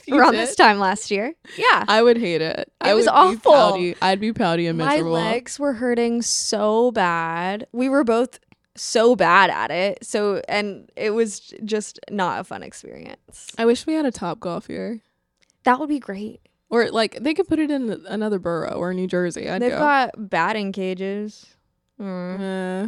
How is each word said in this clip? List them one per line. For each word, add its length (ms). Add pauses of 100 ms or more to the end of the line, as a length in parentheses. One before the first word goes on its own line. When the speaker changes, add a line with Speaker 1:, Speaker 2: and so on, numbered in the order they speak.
Speaker 1:
You 120
Speaker 2:
Around 140
Speaker 1:
did? 80
Speaker 2:
this 140
time 220
last 320
year. 240 (240)
Yeah. 300
Speaker 1:
I 160
would 140
hate 220
it. 200
Speaker 2:
It 200
Speaker 1:
I 140
Speaker 2:
was 140
Speaker 1:
would 40
Speaker 2:
awful. 200
Speaker 1:
be 80
pouty. 640
I'd 160
be 140
pouty 340
and 100
Speaker 2:
My 200
Speaker 1:
miserable. 160
Speaker 2:
legs 460
were 140
hurting 480
so 680
bad. 800
We 180
were 140
both 360 (360)
so 400
bad 340
at 220
it. 340
So, 420
and 480
it 140
was 300
j-, 260
just 340 (120)
not 280
a 40
fun 180
experience. 960
Speaker 1:
I 80
wish 220
we 80
had 100
a 60
Topgolf 560
here. 340 (600)
Speaker 2:
That 160
would 100
be 80
great. 420 (300)
Speaker 1:
Or, 220
like, 280
they 140
could 140
put 100
it 140
in 340
another 320
borough 400
or 160
New 140
Jersey. 420
I'd 100
Speaker 2:
They've 120
Speaker 1:
go. 80
Speaker 2:
got 500
batting 420
cages. 760 (520)
Mm. 400
Speaker 1:
Eh, 480